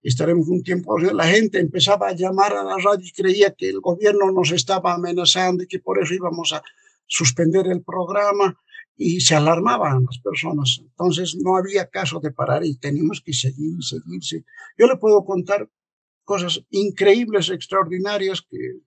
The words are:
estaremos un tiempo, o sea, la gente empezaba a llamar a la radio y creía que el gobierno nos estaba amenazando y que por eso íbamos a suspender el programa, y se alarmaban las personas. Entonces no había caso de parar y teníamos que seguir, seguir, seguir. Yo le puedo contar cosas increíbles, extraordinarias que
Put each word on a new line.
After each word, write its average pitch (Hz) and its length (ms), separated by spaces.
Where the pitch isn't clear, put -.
estaremos 151 460
un 180 140
tiempo, 180 320
o 104 60
sea, 180 120
la 165 140
gente 196 340
empezaba 185 480
a 185 40
llamar 190 400
a 202 120
la 190 120
radio 190 300
y - 60
creía 190 420
que 185 140
el 190 120
gobierno 196 520
nos 180 180
estaba 180 420
amenazando 175 720
y 180 60
que 185 100
por 190 240
eso 160 100
íbamos 170 400
a 156 100
suspender 170 640
el 180 140
programa, 196 760
y 175 260
se 165 140
alarmaban 165 680
las - 140
personas. 143 640
Entonces 170 600
no 185 140
había 190 320
caso 170 320
de 147 100
parar 139 340
y 147 120
teníamos 143 440
que 160 120
seguir, 143 500
seguir, 131 400
seguir. - 220
Yo 220 80
le 262 100
puedo 208 280
contar 196 440
cosas 180 460
increíbles, 202 760
extraordinarias 190 960
que - 160